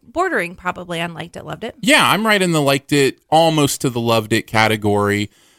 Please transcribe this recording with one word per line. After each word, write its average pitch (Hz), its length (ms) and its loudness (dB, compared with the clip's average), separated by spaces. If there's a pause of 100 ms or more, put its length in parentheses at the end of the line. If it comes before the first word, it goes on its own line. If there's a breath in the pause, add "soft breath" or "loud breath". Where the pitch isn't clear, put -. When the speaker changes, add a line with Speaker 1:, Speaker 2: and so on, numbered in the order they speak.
Speaker 1:
bordering 240 520 -4
probably 180 440 -8
on 170 140 -6
liked 170 240 -14
it, - 80 -14
loved 156 180 -12
it. - 160 -12
Speaker 2:
Yeah, 190 320 2
I'm 208 160 0
right 208 140 2
in 180 100 0
the 156 100 0
liked 139 300 0
it, 139 280 2 (100)
almost 156 520 2
to 139 80 -2
the 120 120 -4
loved 113 320 0
it 113 120 0
category. 104 880 0 (280 soft breath)